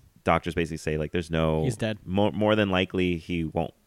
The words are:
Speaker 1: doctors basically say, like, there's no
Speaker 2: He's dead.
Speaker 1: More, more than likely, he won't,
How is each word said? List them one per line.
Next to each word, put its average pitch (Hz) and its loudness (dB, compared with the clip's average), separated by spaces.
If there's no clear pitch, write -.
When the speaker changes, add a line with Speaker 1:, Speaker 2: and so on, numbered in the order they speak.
Speaker 1:
doctors 82 2
basically 80 -2
say, 78 -4
like, 76 -4
there's 82 -4
no 80 2
Speaker 2:
He's 120 -2
dead. 110 -4
Speaker 1:
More, 98 2
more 107 4
than 104 2
likely, 92 2
he 85 -4
won't, 80 -4